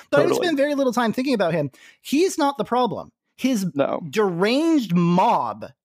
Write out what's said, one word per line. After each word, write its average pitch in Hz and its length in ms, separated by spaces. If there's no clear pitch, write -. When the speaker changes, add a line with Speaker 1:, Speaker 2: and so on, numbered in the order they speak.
Speaker 1:
But 285 120
I - 20
would - 80
Speaker 2:
Totally. - 160
Speaker 1:
spend 330 100
very 285 180
little 269 200
time 233 180
thinking 262 220
about 185 180
him. 147 180
He's 330 380
not 277 180
the 208 80
problem. 220 480
His 233 380
Speaker 2:
No. - 340
Speaker 1:
deranged 214 880
mob 170 680